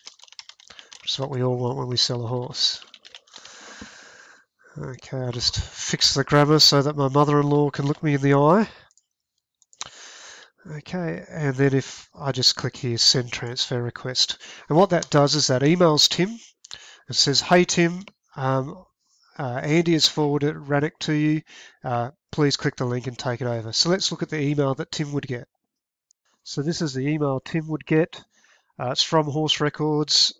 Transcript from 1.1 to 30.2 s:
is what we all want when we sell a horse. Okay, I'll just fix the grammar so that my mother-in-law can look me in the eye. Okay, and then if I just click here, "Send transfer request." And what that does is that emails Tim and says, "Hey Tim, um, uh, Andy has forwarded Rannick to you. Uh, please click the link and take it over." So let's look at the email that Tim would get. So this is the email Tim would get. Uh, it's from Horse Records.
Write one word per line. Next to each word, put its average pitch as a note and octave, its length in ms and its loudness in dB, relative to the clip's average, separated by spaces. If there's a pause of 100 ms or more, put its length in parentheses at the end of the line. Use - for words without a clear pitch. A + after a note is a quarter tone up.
is - 40 -4
what C#3 120 -6
we B2+ 120 -2
all B2+ 160 0
want B2 200 -2
when B2+ 100 -6
we B2 80 -4
sell A#2+ 280 -2
a A2 40 -6
horse. - 520 -4 (2000)
Okay, C#3 380 -12
I'll B2+ 160 -6
just - 260 -4
fix - 560 -2
the - 80 2
grammar D3 380 6
so C#3+ 200 6
that D3 160 -2
my C#3 120 2
mother-in-law D3 600 4
can C#3+ 160 -4
look D3+ 180 -2
me D3 100 4
in C3+ 80 0
the C#3 120 6
eye. D#3+ 340 6 (2000)
Okay, E3 600 -8
and D3 260 -4
then C#3 160 2
if - 420 -4
I D3 160 -6
just B2+ 260 0
click - 200 -6
here, A#2 220 -4
"Send B2 340 0
transfer A#2+ 500 -4
request." - 540 -4 (320)
And D3 80 2
what F#3+ 140 6
that E3+ 180 0
does C#3+ 260 4
is D3 120 0
that B2+ 160 0
emails D#3+ 480 4
Tim A3 280 -2 (680)
and B2 100 -8
says, C#3 240 2
"Hey F3+ 240 4
Tim, F3 400 0 (320)
um, C3+ 480 -4 (540)
uh, C3 240 -6
Andy E3 320 2
has D3+ 140 2
forwarded D3 480 0
Rannick D3 440 -2
to D#3 140 -2
you. D3+ 260 2 (420)
Uh, B2 280 -4 (220)
please C#3+ 260 0
click - 180 -4
the C3 80 -4
link B2 220 -4
and B2 120 -8
take A#2+ 220 -6
it B2 60 -4
over." A2+ 260 -6
So - 160 0
let's F#3+ 220 0
look E3 120 -8
at - 60 -6
the D#3 140 -4
email C#3+ 320 0
that - 180 -8
Tim D3 200 -6
would C#3+ 140 -4
get. B2 220 -10 (920)
So - 180 -8
this D#3+ 220 -4
is D3 100 -2
the C3 160 -2
email D3 320 0
Tim D#3+ 280 -6
would D3+ 180 -6
get. D#3 360 0 (560)
Uh, B2+ 120 -4
it's - 120 -2
from D#3+ 220 2
Horse D3+ 360 -2
Records. D3+ 800 0